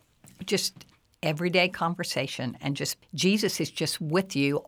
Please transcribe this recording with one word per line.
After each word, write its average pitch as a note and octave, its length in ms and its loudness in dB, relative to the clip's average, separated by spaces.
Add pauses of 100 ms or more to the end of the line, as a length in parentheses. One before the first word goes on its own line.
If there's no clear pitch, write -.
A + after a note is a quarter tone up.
(440)
just - 400 -2 (380)
everyday F3 460 2
conversation, E3+ 920 -4
and C#3 160 -2
just - 220 -4 (160)
Jesus F#3+ 460 2
is D#3 100 -2
just - 300 -4
with F3 340 0
you C#3 340 4